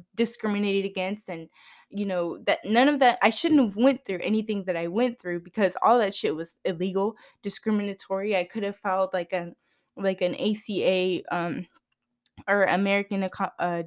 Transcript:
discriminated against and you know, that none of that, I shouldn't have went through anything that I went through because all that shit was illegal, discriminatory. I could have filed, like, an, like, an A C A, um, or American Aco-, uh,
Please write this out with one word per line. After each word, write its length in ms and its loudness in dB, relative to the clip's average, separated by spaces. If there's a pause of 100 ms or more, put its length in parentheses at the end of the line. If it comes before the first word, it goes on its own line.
(140)
discriminated 720 0
against 440 -6
and 200 -12 (400)
you 160 -6
know, 340 -2
that 260 0
none 240 4
of 100 0
that, 220 6
I 80 6
shouldn't 340 4
have 140 -2
went 280 4
through 160 -6
anything 440 -2
that 100 -2
I 120 -4
went 320 -2
through 220 -6
because 400 -2
all 180 6
that 140 0
shit 220 -2
was 300 -10
illegal, 500 -2 (280)
discriminatory. 920 -2
I 80 2
could 200 -6
have 140 -4
filed, 360 0
like, 180 -4
an, 240 -4 (400)
like, 260 -2
an 160 0
A 160 0
C 300 -4
A, 480 2
um, 340 -4 (840)
or 180 4
American 580 0
Aco-, 360 -4
uh, 280 -2